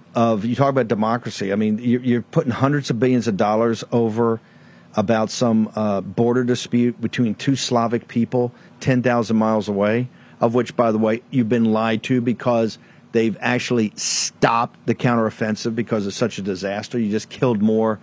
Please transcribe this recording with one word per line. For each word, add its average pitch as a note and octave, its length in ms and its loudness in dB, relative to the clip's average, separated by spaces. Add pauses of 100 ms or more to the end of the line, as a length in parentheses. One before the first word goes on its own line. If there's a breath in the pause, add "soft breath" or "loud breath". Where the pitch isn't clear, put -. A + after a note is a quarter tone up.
(160)
of, A2+ 300 2
you A#2+ 100 -2
talk C#3 140 4
about C3 180 0
democracy, G#2+ 640 -2
I G2+ 40 0
mean, G#2+ 220 0
you're, B2 240 0
you're A#2+ 220 0
putting D#3+ 280 -2
hundreds C#3 380 0
of A#2+ 100 0
billions B2 280 2
of G2+ 100 -2
dollars A2 540 2
over A2+ 480 0 (560 loud breath)
about A2 360 0
some, A2 440 2
uh, G#2 260 0
border A#2+ 420 0
dispute A#2+ 580 0
between A2+ 320 -2
two C3+ 220 -2
Slavic A#2 520 -2
people B2 440 -2 (280 loud breath)
ten B2+ 220 0
thousand A#2 360 0
miles A2 320 2
away, G#2+ 400 0 (300 loud breath)
of A#2 140 2
which, A#2+ 220 0
by A#2 160 2
the G#2+ 80 2
way, A2 320 0
you've A#2 180 0
been A2+ 220 2
lied A2 320 0
to B2+ 180 0
because A#2 560 0 (340 loud breath)
they've A2+ 280 0
actually A#2+ 560 -2
stopped - 880 -2
the A#2 80 0
counteroffensive A2+ 800 -2
because A2+ 320 -2
it's F#2+ 120 -6
such A#2 200 -2
a G2+ 40 -8
disaster. G2 580 -4
You A2 100 0
just G#2+ 200 -4
killed A#2+ 320 0
more A2 400 2